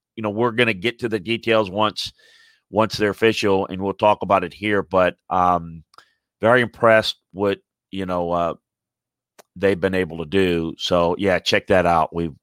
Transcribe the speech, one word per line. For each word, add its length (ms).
you 60
know, 80
we're 220
gonna 240
get 240
to 100
the 100
details 520
once, 420
once 280
they're 120
official, 560
and 160
we'll 120
talk 280
about 220
it 100
here. 300
But, 320
um, 520
very 220
impressed 540
with, 240
you 160
know, 260
uh, 220
they've 240
been 160
able 240
to 60
do. 520
So, 400
yeah, 220
check 280
that 200
out. 260
We've, 300